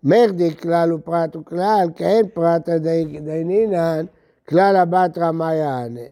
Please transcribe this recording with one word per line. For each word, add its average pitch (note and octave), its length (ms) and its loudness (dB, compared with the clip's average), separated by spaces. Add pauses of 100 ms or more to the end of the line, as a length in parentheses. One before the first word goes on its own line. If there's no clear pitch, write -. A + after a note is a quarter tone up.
מרדי F3+ 520 2
כלל E3+ 360 0
ופרט E3 440 -4
וכלל, F3+ 600 0
כעין G3 320 2
פרט E3+ 400 0
הדי-, D#3+ 520 -2
דינינן, E3 880 -2 (420)
כלל G3 280 4
הבת F3+ 420 2
רמה E3 360 -2
יענה. B2+ 460 -4 (120)